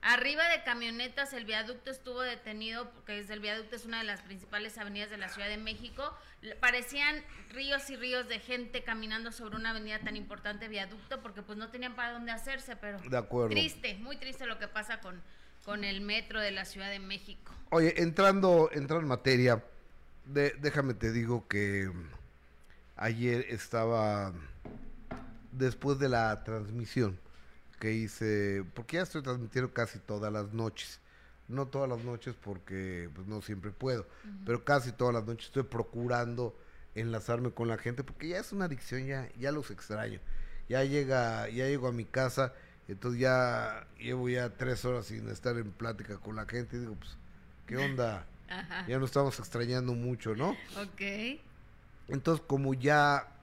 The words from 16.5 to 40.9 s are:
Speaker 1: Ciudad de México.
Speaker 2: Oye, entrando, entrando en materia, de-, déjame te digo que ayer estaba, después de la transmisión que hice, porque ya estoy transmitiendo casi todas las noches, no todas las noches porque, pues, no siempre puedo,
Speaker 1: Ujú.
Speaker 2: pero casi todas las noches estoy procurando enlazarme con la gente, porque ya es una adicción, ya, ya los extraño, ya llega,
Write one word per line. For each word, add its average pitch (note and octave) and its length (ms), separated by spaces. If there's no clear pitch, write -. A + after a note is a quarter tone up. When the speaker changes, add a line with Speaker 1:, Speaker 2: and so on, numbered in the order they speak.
Speaker 1:
Ciudad G3 240
de G3+ 100
México. - 540
Speaker 2:
Oye, E3 320
entrando, F3+ 720
entrando D3 300
en D3+ 40
materia, B2 560
de-, C#3+ 340
déjame C#3 360
te A2+ 160
digo A#2 360
que G2 440
ayer A#2 540
estaba, A2 840
después C3 480
de C3+ 100
la A2+ 340
transmisión A2 760
que A2 140
hice, G#2 680
porque A#2+ 220
ya F3+ 40
estoy E3 220
transmitiendo B2+ 500
casi A#2 240
todas G#2 340
las G#2 220
noches, - 460
no C3+ 200
todas C#3 220
las A#2 140
noches A#2+ 360
porque, F#2 760
pues, F#2 100
no G#2+ 160
siempre G2+ 300
puedo, B2 300
Speaker 1:
Ujú. - 440
Speaker 2:
pero A#2 180
casi C3 280
todas A#2+ 240
las A2 100
noches A2+ 220
estoy C3+ 160
procurando A#2+ 920
enlazarme A#2 560
con A#2 180
la A2+ 120
gente, B2 240
porque - 240
ya F3 100
es - 140
una G3+ 140
adicción, C3 420
ya, C3+ 200
ya C3+ 120
los D3+ 200
extraño, G#2+ 480
ya C3 140
llega, B2+ 640